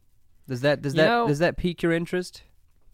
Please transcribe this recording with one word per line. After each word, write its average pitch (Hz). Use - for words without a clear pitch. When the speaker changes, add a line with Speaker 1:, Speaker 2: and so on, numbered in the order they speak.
Speaker 1:
Does 127
that, 147
does 139
Speaker 2:
You 156
Speaker 1:
that, 160
Speaker 2:
know 233
Speaker 1:
does 143
that 160
pique 175
your 170
interest? 175